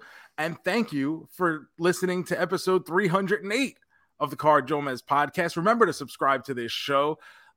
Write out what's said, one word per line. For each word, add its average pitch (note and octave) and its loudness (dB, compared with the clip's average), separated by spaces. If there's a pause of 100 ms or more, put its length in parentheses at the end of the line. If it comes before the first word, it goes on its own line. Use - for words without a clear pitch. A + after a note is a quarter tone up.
(380)
And D#3+ -4
thank A3 0
you D3+ -4
for D#3+ -2 (100)
listening F3+ 0
to E3 -2
episode F#3 0
three F#3 2
hundred F#3+ 0
and G3 -6
eight B3+ -2 (420)
of C#3+ -2
the C#3 -8
Card C#3+ 4
Jomez C#3+ -4
podcast. D3 0
Remember A3 4
to E3+ 2
subscribe C3+ -2
to C#3 -8
this A#2 -6
show. C#3+ 0 (380)